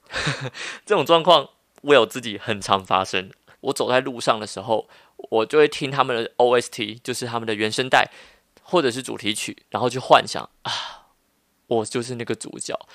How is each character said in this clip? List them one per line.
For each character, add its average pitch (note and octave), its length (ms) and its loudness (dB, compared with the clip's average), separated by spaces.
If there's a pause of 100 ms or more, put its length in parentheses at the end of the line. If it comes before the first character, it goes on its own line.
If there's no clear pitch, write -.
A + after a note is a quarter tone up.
(120)
<laughs> - 720 -8
这 G#3 100 0
种 D3 120 2
状 E3 160 6
况 D#3 260 4 (340)
Will C#3+ 220 8
自 B2 160 -6
己 A2 160 -10
很 G#2 240 -4
常 G2 240 0
发 F#2+ 180 2
生。 F#2+ 280 -6 (340)
我 C3+ 80 -2
走 A#2 160 -2
在 B2+ 120 4
路 C3 200 -8
上 A#2 180 0
的 G#2+ 80 -8
时 - 140 -10
候， A2 260 -2 (300)
我 A2 300 0
就 D3 100 -2
会 D3+ 100 8
听 D3+ 240 -4
他 C3+ 140 2
们 C3 100 -4
的 A2+ 220 -2
O B2 180 4
S A#2+ 160 0
T， A2 320 -8
就 B2 120 -6
是 B2+ 100 -6
他 A#2 160 -4
们 A2+ 60 -8
的 A2 80 -2
原 G#2+ 180 -2
声 B2+ 160 -2
带 C3 220 4 (520)
或 F3 200 2
者 B2+ 80 2
是 B2+ 120 -6
主 A2+ 140 -10
题 G#2 180 -4
曲， - 220 -10 (140)
然 G#2 100 -2
后 B2 80 2
去 B2 100 -4
幻 B2+ 300 6
想 - 180 -8 (180)
，“啊， - 420 -12 (640)
我 A#2 140 2
就 A#2+ 200 -4
是 A#2+ 140 -8
那 A#2 100 -8
个 A2+ 80 -2
主 - 240 -14
角。” - 200 -8 (160)